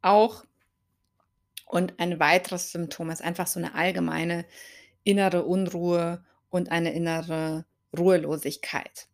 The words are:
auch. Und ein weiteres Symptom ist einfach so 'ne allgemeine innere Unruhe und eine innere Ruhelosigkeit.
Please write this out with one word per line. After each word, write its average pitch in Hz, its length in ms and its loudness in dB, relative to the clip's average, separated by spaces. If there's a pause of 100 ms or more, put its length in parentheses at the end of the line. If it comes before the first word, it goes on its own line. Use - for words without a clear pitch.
auch. 208 420 4 (1200)
Und - 320 -2
ein 170 200 -2
weiteres 175 520 2
Symptom 165 380 -8
ist 165 140 -8
einfach 175 240 -4
so - 120 -4
'ne 160 140 -6
allgemeine 170 720 -2 (580)
innere 190 420 2
Unruhe 175 800 0 (260)
und 180 220 -2
eine 170 220 0
innere 160 720 -4 (320)
Ruhelosigkeit. 156 1160 0